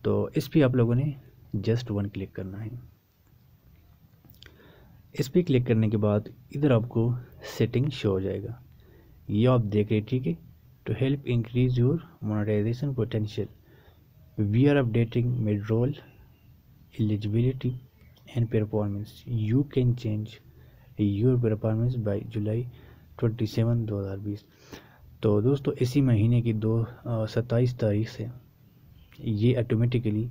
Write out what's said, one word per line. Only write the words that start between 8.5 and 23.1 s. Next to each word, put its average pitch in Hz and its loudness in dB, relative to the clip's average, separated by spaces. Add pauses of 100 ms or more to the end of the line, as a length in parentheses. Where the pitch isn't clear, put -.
ये 107 2
आप 127 6
देख 104 0
रहे 107 2
हैं, 104 -4
ठीक 127 -2
है। 170 -2 (500)
To 110 -2
help 139 -2
increase 123 0
your 135 4 (280)
monetization 107 0
potential, 107 -4 (1000)
we 113 4
are 143 6
updating 117 0 (120)
mid-roll 110 0 (1040)
eligibility 110 0 (640)
and 113 0
performance। 104 -2 (240)
You 127 2
can 123 2
change 107 -6 (600)
your 107 2
performance 113 0
by 101 -2 (120)
July 107 -2 (580)